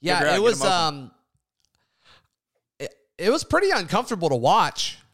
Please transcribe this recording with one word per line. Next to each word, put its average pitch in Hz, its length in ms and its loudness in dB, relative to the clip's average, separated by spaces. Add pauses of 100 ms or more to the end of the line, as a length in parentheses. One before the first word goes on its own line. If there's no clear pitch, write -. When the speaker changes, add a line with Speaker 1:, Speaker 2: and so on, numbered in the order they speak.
Speaker 1:
yeah, 175 220 0
Speaker 2:
route. 147 60 0
Speaker 1:
it 156 80 2
Speaker 2:
Get 196 60 2
Speaker 1:
was, 214 200 2
Speaker 2:
him 202 60 0
open. 190 40 4
Speaker 1:
um, 151 380 -2 (1700)
it, - 160 -12 (240)
it 185 120 0
was 302 140 0
pretty 381 240 0
uncomfortable 196 640 -2
to 131 60 2
watch. 156 600 0 (180)